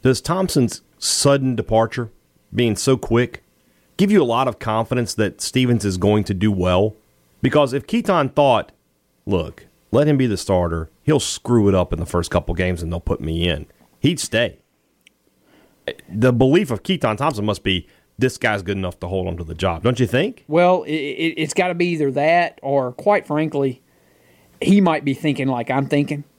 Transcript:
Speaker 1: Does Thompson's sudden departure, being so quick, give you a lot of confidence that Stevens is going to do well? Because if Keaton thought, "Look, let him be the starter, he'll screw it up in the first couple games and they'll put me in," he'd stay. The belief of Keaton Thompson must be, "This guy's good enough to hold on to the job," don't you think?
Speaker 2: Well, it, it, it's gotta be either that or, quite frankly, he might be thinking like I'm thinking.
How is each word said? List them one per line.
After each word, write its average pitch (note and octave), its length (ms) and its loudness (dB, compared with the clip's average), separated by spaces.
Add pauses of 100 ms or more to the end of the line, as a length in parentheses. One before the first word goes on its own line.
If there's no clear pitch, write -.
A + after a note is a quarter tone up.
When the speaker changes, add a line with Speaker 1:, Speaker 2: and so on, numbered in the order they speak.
Speaker 1:
Does C3 160 4
Thompson's E3+ 600 -2 (160)
sudden C#3 580 0
departure, A2+ 540 -2 (460)
being A#2 200 2
so C3 220 2
quick, A#2+ 460 -2 (540)
give G3 140 2
you G#3 80 6
a D3 60 4
lot A#2+ 220 0
of A#2 100 -4
confidence A2+ 560 -2
that G#2 280 -2
Stevens B2 440 0
is F#2+ 120 0
going G#2 260 2
to G2+ 100 -4
do G2+ 180 0
well? F#2 440 2 (480)
Because C3+ 280 2
if C3+ 140 -6
Keaton F3+ 440 0
thought, B2+ 420 2 (560)
"Look, E2+ 400 -4 (240)
let C#3+ 160 4
him D3+ 100 2
be C3 80 2
the G#2 120 -2
starter, E2+ 520 -2 (140)
he'll D3 160 2
screw A2+ 500 0
it F#2+ 60 4
up F2+ 180 0
in D#2+ 60 -6
the E2+ 80 -6
first F2 240 -2
couple F2 240 -2
games F2+ 260 -2
and E2+ 100 -6
they'll E2+ 80 -4
put - 220 -4
me E2 260 -2
in," D2+ 200 -4 (320)
he'd D#3 200 0
stay. - 380 -4 (1500)
The A2 220 2
belief C3 400 4
of G#2+ 120 -6
Keaton B2+ 340 -2
Thompson C3 280 -4
must G#2 180 -4
be, F#2 240 -4 (300)
"This B2 200 -2
guy's G#2+ 240 -2
good G2 160 -4
enough F#2 240 -6
to F#2 60 -10
hold F#2 200 -4
on F2 100 -8
to F2 60 -10
the E2 120 -12
job," E2 280 -2
don't A#2+ 160 0
you B2 80 2
think? C#3 400 -2
Speaker 2:
Well, F3 360 2
it, D3+ 100 -6
it, D#3 440 -4
it's D#3 160 -4
gotta F3+ 220 0
be F3 120 0
either D3+ 240 0
that D#3+ 500 2
or, C3+ 320 -2
quite - 340 0
frankly, D3 540 -2 (800)
he G3 180 4
might D#3+ 260 2
be C#3 80 0
thinking C3+ 340 -2
like B2 220 -4
I'm C3+ 180 0
thinking. C#3+ 360 -2 (160)